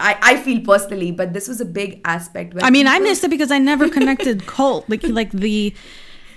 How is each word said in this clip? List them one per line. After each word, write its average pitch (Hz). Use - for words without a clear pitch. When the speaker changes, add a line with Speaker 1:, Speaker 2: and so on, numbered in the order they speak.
Speaker 1:
I, 202
I 254
feel 262
personally, 196
but 180
this 196
was 247
a 226
big 190
aspect 170
where 180
Speaker 2:
I 262
mean, 277
I 269
Speaker 1:
people 392
Speaker 2:
missed 381
it 349
because 285
I 277
never 285
Speaker 1:
<laughs> 302
Speaker 2:
connected 262
cult, 269
like, 214
like 226
the 208